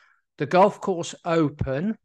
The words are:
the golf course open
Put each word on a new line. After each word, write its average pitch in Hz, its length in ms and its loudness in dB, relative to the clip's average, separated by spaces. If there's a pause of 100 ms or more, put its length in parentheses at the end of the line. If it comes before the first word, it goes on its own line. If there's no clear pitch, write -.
(380)
the 147 80 -4
golf 190 340 4
course 170 340 -6 (100)
open 160 800 -2